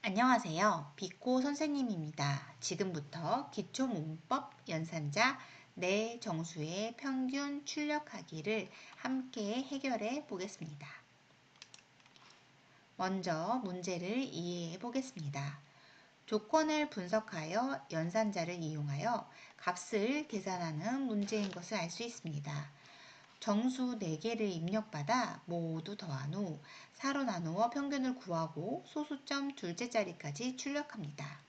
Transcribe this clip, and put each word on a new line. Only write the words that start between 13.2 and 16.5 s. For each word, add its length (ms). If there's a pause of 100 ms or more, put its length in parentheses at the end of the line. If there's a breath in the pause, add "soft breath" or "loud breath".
문제를 600
이해해 540
보겠습니다. 840 (640 loud breath)
조건을 640